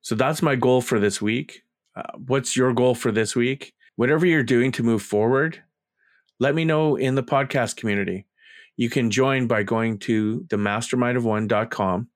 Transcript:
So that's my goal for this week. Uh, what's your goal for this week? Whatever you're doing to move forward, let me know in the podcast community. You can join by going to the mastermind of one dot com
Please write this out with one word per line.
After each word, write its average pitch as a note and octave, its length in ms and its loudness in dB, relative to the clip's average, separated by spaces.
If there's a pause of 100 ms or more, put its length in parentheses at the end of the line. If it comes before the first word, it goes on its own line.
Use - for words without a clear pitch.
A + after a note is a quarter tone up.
So - 140 -4
that's C3+ 260 0
my C#3+ 160 2
goal B2+ 240 4
for B2 180 0
this G2 220 0
week. A2+ 400 -4 (340)
Uh, - 220 -14 (100)
what's C3+ 300 -2
your B2+ 160 2
goal B2 220 2
for A#2+ 160 -2
this G#2+ 220 -2
week? B2+ 400 -2 (220)
Whatever D3+ 300 2
you're D#3+ 180 4
doing B2 300 2
to B2 100 -2
move A2+ 200 2
forward, C3 580 0 (800)
let C#3+ 160 2
me E3 100 0
know D#3 300 2
in C3 200 0
the C3 80 0
podcast C3+ 540 0
community. G2 480 -4 (500)
You A#2 140 0
can A#2 220 0
join C3 360 2
by A2+ 140 0
going A2 380 -2
to A2 500 -2
the A2 80 -2
mastermind A#2+ 600 -2
of A#2+ 80 -2
one A2 220 0
dot A2 220 0
com F#2+ 460 -2